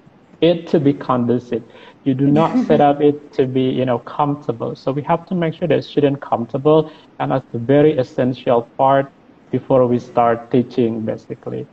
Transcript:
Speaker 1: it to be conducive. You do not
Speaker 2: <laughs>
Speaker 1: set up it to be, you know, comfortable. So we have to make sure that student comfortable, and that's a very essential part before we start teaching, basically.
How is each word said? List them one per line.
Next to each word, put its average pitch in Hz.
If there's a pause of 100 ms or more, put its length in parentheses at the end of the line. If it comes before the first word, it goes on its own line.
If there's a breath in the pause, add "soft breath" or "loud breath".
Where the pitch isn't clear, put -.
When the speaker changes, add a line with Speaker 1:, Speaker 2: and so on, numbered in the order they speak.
(400)
Speaker 1:
it 170
to 175
be 139
conducive. 120 (420 loud breath)
You 139
do 135
not 160
Speaker 2:
<laughs> 226
Speaker 1:
set 151
up 143
it 147
to 135
be, 131
you 127
know, 123
comfortable. 143
So -
we 143
have 165
to -
make 165
sure 175
that 131
student 139
comfortable, 143 (280 loud breath)
and 139
that's 135
a 123
very 143
essential 127 (140)
part 139 (380)
before 127
we 120
start 117
teaching, 120
basically. 123